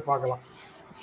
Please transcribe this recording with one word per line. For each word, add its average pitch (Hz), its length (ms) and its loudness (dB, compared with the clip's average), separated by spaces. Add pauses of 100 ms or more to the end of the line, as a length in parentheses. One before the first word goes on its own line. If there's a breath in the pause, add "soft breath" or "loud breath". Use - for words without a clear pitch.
பார்க்கலாம். 127 340 4 (640 soft breath)